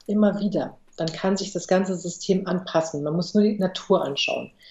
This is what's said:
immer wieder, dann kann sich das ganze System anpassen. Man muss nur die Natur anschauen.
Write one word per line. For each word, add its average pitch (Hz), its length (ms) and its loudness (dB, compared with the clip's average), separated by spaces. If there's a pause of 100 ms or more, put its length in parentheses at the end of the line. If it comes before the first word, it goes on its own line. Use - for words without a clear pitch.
immer 208 340 2
wieder, 175 380 -2 (200)
dann 160 140 -2
kann 190 240 0
sich 190 160 -4
das - 160 -6
ganze 190 280 2
System 180 500 -2
anpassen. 175 580 -2
Man 151 120 -2
muss 175 180 -2
nur 208 100 6
die 208 140 2
Natur 185 460 0
anschauen. - 480 -4 (200)